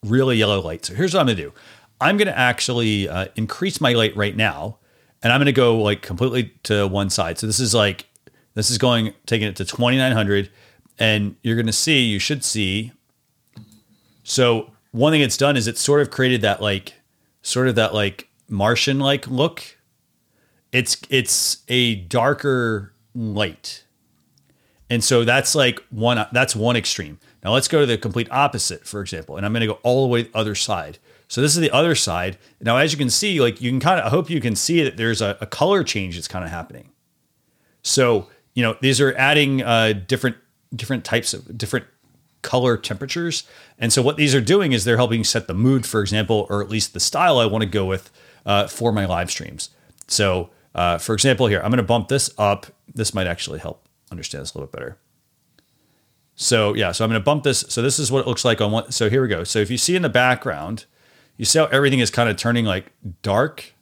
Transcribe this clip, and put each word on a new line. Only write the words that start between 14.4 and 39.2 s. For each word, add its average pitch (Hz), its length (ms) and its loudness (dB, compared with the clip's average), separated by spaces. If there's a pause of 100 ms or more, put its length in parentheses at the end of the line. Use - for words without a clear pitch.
one 143 220 2
thing 156 80 4
it's 131 160 0
done 139 200 2
is 113 120 -2
it's 117 120 -6
sort 143 200 2
of 143 100 0
created 127 300 0
that, 101 200 0
like, 101 340 -4 (480)
sort 127 260 0
of 120 80 0
that, 110 180 0
like, 101 340 -4 (200)
Martian-like 131 800 0
look. 135 500 -4 (920)
It's, - 240 0 (120)
it's - 500 0 (100)
a 123 260 2
darker 117 960 -2 (220)
light. 107 680 -6 (1040)
And 117 120 2
so 117 220 4
that's, 127 300 2
like, 131 260 2 (100)
one, 113 420 0
that's 127 240 0
one 117 200 2
extreme. 80 420 -6 (260)
Now 95 80 0
let's 131 160 2
go 160 120 2
to 143 60 4
the 120 100 2
complete 113 360 -4
opposite, 127 520 -2
for 104 160 -10
example, 80 360 -10
and 98 100 -4
I'm 107 60 -2
gonna 113 140 0
go 107 160 -4
all 123 200 2
the 135 60 2
way 120 140 2
the 113 140 -6
other 107 180 -2
side. 85 440 -6 (300)
So - 120 -4
this 143 140 2
is 170 60 0
the 156 100 2
other 160 240 4
side. 92 420 -2 (240)
Now, 117 180 2
as 147 140 2
you 151 60 -6
can 135 120 0
see, 185 300 0
like, 120 200 2
you 123 100 -4
can 131 100 0
kinda, 175 260 2
I - 20 -2
hope 143 200 0
you 160 120 -2
can 113 160 -2
see 165 260 0
that 135 140 -2
there's 113 260 -2
a, 101 180 -2
a 110 60 -8
color 180 380 0
change 95 320 -6
that's 85 120 -10
kinda 90 200 -8
happening. 82 420 -14 (920)
So, 120 460 2 (260)
you 123 80 0
know, 113 180 0
these 131 200 2
are 139 160 4
adding, 139 460 2